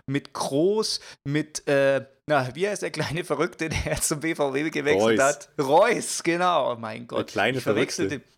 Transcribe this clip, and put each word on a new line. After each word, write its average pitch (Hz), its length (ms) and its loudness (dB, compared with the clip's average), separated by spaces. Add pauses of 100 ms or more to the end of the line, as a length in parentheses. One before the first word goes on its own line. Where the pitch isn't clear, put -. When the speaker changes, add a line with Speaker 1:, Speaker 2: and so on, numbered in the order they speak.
Speaker 1:
mit 135 280 -4
Groß, 190 680 0 (240)
mit, 151 420 -4
äh, 139 380 2 (220)
na, 131 280 0
wie 180 140 -2
heißt 202 140 -6
der 170 80 -4
kleine 151 340 -4
Verrückte, 160 460 -2
der 151 240 -2
jetzt - 140 -2
zum 151 120 -4
B 160 140 -2
V 143 160 0
B 147 180 -2
gewechselt 139 500 2
Speaker 2:
Reus. 135 80 4
Speaker 1:
hat? 143 220 -2 (100)
Reus, 151 640 2
genau, 165 520 2
oh - 20 -10
mein 113 320 -10
Gott. 120 100 -6
Speaker 2:
Der 104 60 -2
kleine 117 340 0
Speaker 1:
Ich 123 60 -6
verwechsel 107 440 0
Speaker 2:
Verrückte. - 200 -8
Speaker 1:
den, - 80 -20